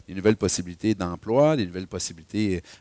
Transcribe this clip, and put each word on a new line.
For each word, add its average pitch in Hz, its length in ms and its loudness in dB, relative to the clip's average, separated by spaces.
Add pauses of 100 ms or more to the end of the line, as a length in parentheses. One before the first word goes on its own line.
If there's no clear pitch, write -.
des 87 80 -12
nouvelles 101 220 4
possibilités 95 580 -2
d'emploi, 110 640 2
des 107 100 -2
nouvelles 90 220 -10
possibilités 92 760 -4 (180)